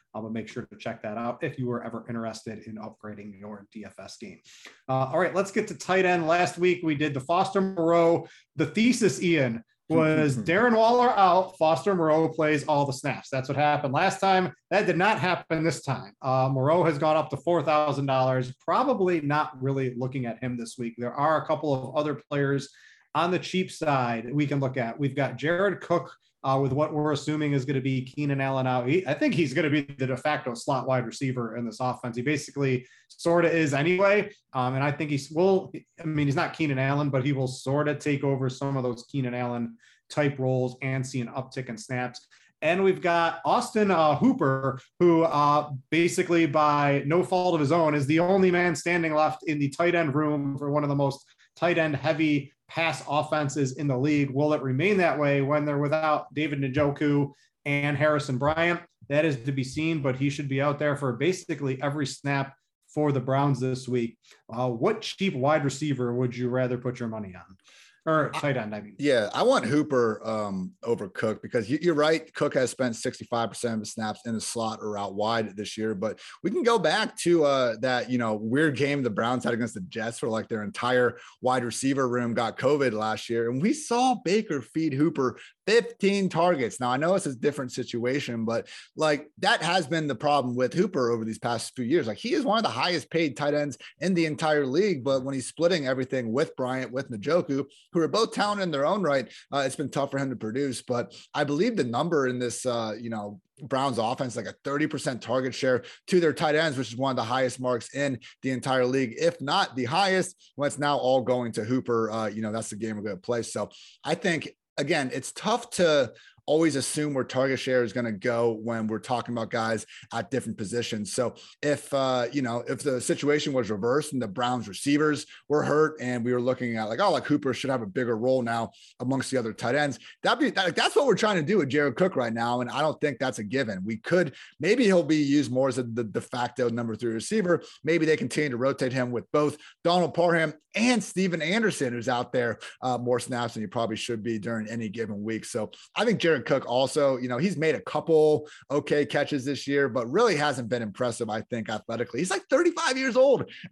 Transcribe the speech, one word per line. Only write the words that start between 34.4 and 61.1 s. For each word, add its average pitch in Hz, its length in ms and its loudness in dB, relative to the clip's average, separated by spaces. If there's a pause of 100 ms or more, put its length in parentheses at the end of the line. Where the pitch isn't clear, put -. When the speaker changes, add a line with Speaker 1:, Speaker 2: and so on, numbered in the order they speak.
Speaker 1:
Um, 131 240 0
and 135 80 0
I 147 80 0
think 151 180 -4
he's, 139 180 -4
will, 185 440 2 (280)
I 170 40 -12
mean, 151 240 0
he's 135 80 0
not 156 160 -2
Keenan 143 260 0
Allen, 143 320 0
but 127 140 0
he 147 80 2
will 131 160 -2
sorta 143 480 -2
take 143 260 -2
over 135 260 0
some 139 280 -4
of 127 80 -2
those 120 260 -4
Keenan 123 240 -4
Allen 120 420 -4 (320)
type 143 300 0
roles 127 420 0
and 131 240 -4
see 131 160 -6
an 117 80 -6
uptick 131 400 -8
in 117 80 -10
snaps. 123 520 -8 (340)
And 180 220 2
we've 165 180 2
got 170 420 2
Austin, 214 460 2
uh, 160 280 4
Hooper, 135 600 2 (220)
who, 165 240 6
uh, 147 460 4 (200)
basically 170 560 2
by 143 600 4
no 170 180 4
fault 180 300 2
of 156 60 2
his 143 120 2
own 160 200 4
is 147 140 2
the 160 140 4
only 185 320 6
man 175 240 2
standing 165 400 0
left 151 320 2
in 151 100 0
the 143 100 2
tight 175 280 2
end 156 180 2
room 147 420 0
for 147 140 -4
one 147 140 0
of 143 40 -2
the 143 60 0
most 139 320 0 (300)
tight 170 200 2
end 156 200 2
heavy 147 560 0 (180)
pass 160 360 -2
offenses 143 720 0
in 147 120 -2
the 131 100 0
league. 143 320 2
Will 147 240 2
it 147 80 -2
remain 143 360 2
that 160 200 2
way 143 240 2
when 147 220 2
they're 147 140 0
without 151 540 0
David 147 280 -2
Njoku 143 720 2 (340)
and 143 300 0
Harrison 147 420 2
Bryant? 165 420 2 (280)
That 147 160 2
is 147 180 2
to 139 100 -2
be 135 120 -2
seen, 156 360 -2
but 131 160 0
he 139 140 0
should 143 180 -6
be 135 140 0
out 143 160 0
there 147 180 0
for 139 160 -2